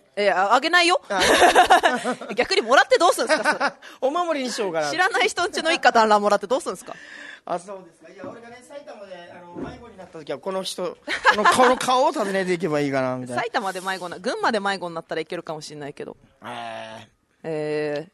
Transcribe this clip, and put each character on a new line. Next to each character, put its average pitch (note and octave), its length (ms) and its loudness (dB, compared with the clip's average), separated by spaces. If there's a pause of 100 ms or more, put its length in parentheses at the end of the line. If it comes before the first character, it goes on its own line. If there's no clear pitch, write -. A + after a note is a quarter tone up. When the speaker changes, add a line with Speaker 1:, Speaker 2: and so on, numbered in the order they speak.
(140)
Speaker 1:
え G3+ 140 2
ー、 F#3 40 4
あ、 G3 220 2
あ C4 60 6
げ D#4+ 100 -2
な F4 120 6
い E4+ 40 4
よ。 F#4 220 2
Speaker 2:
あ、 F#4 120 -2 (540)
Speaker 1:
<laughs> B3+ 600 0
逆 A#3+ 180 0
に F#4+ 60 2
も A#3+ 160 4
ら F#4 60 8
っ - 40 4
て B4+ 120 4
ど E4+ 100 6
う - 40 4
す F4 120 0
ん A4+ 40 -4
す D#4 80 4
か、 C#4+ 160 0
そ - 60 -2
れ。 C4+ 140 0 (100)
Speaker 2:
<laughs> - 180 -20
お C4+ 120 0
守 E4 260 0
り C4 80 -4
に A3 60 -6
し - 80 -6
よ G3 100 -2
う - 20 -8
か D#3+ 100 0
な。 D3 80 -2
Speaker 1:
知 D#4 60 -4
ら F#4 120 4
な F#4+ 160 0
い F#4+ 40 2
人 F4 160 -2
ん - 60 -2
ち F4 120 -6
の D#4+ 100 0
一 E4+ 80 -2
家 B3+ 100 6
団 A3+ 180 4
ら G#3 100 6
ん G#3 40 -2
も G#3 60 2
ら G#3 80 4
っ G3 40 0
て G#3 60 -12
ど B3+ 120 0
う - 20 -6
す B3+ 100 -8
ん G#3 60 -6
す - 80 -16
か。 - 100 -16 (500)
Speaker 2:
あ、 F3 140 -6
そ F#3+ 160 -16
う F#3 100 -18
で E3 80 -20
す - 80 -20
か。 - 100 -20
い F#3 60 -20
や、 F#3+ 140 -14
俺 A3+ 100 -18
が A#3 80 -20
ね、 B3 180 -20
埼 C#4+ 200 -18
玉 A3 180 -18
で、 F3 260 -18
あ F3+ 140 -20
の、 F3 120 -20
迷 - 200 -12
子 - 120 -20
に - 100 -20
な F#3 60 -18
っ - 40 -20
た E3 100 -18
時 D3+ 140 -8
は、 C#3 60 -6
こ F#3+ 140 -8
の F#3+ 100 -4
人、 F3+ 340 -8 (340)
こ G4+ 60 4
の、 G#3+ 80 2
こ B3+ 220 6
の B3+ 100 4
顔 B3+ 280 2
を D#4+ 80 2
訪 C4+ 140 -4
ね G3 200 -2
て F#3 80 0
い E3+ 40 -4
け F3 100 -4
ば D3 120 0
い D3 80 -2
い C3+ 40 -4
か C3+ 100 0
な、 B2+ 140 -2
み B2+ 100 -10
た B2 80 -8
い - 20 -4
な。 - 60 -2
Speaker 1:
埼 A#4 80 -6
玉 G3 240 -4
で F#3 80 -12
迷 F#3+ 160 -4
子 F3 100 -8
な、 E3 100 -12
群 A3+ 160 -4
馬 G4+ 160 -2
で A3 100 0
迷 G3 180 -2
子 F3 100 -8
に E3+ 60 -10
な E3 80 -8
っ - 20 -14
た - 100 -8
ら D#3+ 60 -4
い D#3+ 60 -6
け F3+ 100 -8
る E3 60 -8
か E3 100 -10
も D#3 80 -10
し D3+ 140 -14
れ D3 60 -14
な C#3+ 80 -10
い D3 60 -14
け D3 100 -10
ど。 - 120 -14 (260)
Speaker 2:
え G#2 40 -14
ー。 A2 640 -12 (340)
Speaker 1:
え D3+ 720 -6